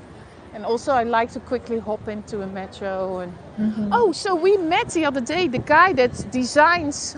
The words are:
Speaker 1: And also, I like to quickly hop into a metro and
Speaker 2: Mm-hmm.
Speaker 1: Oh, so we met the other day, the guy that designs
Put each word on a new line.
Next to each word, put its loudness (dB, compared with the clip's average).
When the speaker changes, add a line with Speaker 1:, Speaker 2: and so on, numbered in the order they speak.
Speaker 1:
And -12
also, -2
I 4
like 0
to -10
quickly -6
hop -8
into -10
a -8
metro -8
and -10
Speaker 2:
Mm-hmm. -2
Speaker 1:
Oh, 4
so -2
we 4
met 0
the 0
other 0
day, -2
the -2
guy 6
that 0
designs 2